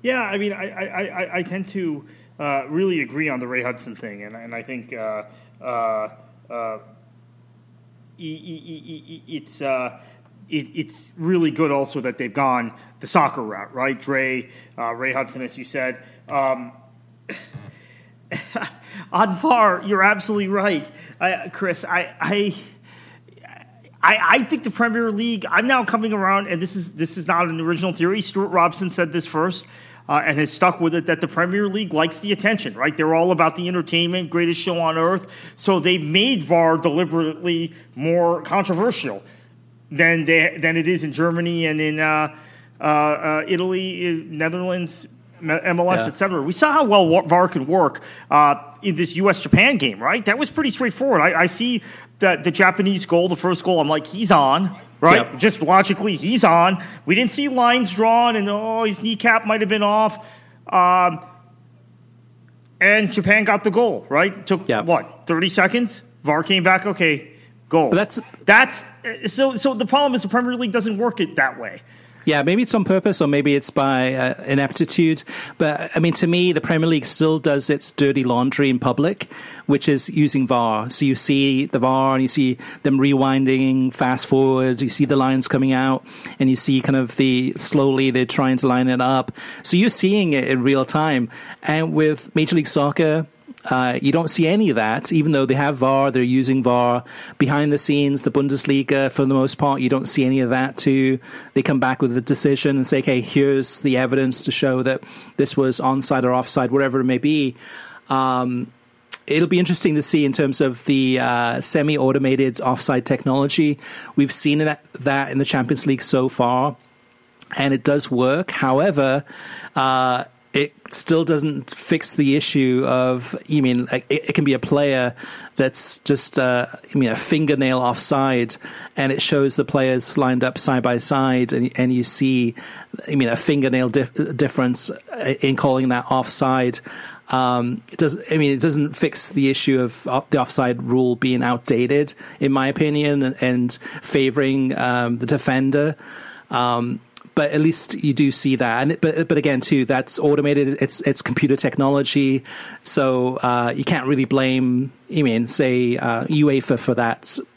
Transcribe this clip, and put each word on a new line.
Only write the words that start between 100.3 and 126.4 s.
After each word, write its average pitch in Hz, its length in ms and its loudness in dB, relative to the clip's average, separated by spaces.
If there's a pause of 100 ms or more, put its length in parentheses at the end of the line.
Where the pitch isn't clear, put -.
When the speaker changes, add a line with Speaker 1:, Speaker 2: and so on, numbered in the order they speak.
Speaker 2:
of 123 100 0
that 131 280 -2
too. 131 400 2 (360)
They 135 80 2
come 135 180 0
back 127 200 0
with 123 160 0
a 127 40 0
decision 139 560 0
and 131 100 0
say, 135 140 0
"Okay, 131 200 0
here's 139 640 0
the 131 140 2
evidence 131 480 0
to 135 80 -2
show 127 320 0
that 131 180 -2 (340)
this 139 200 0
was 131 240 0
onside 131 420 0
or 123 100 2
offside," 127 380 0
whatever 135 300 2
it 127 40 0
may 127 140 2
be. 143 380 0 (520)
Um, 127 640 -2 (540)
it'll 160 220 2
be 175 100 2
interesting 175 380 2
to 147 60 0
see 151 220 2
in 135 80 2
terms 139 280 0
of 131 240 0
the, 131 340 2
uh, 123 420 0
semi-automated 135 1000 2
offside 127 440 0
technology. 139 720 0 (360)
We've 139 180 2
seen 147 260 0
that, 151 260 -2 (160)
that 139 300 0
in 135 80 -2
the 135 60 2
Champions 131 420 0
League 135 160 0
so 131 260 2
far, 127 480 0 (800)
and 135 160 2
it 131 100 -2
does 143 260 2
work. 131 400 0
However, 139 760 2 (500)
uh, 131 500 0 (300)
it 143 200 0 (160)
still 165 360 0
doesn't 147 440 -2
fix - 460 -4
the 139 180 4
issue 131 540 2
of, 127 480 0 (100)
you 151 160 2
mean, 123 300 2
like, 127 160 -4
it, 147 220 -2
it - 20 -2
can 151 120 2
be 139 100 2
a 123 40 -2
player 131 560 0 (420)
that's - 440 -2
just, - 380 -2
uh, 123 340 0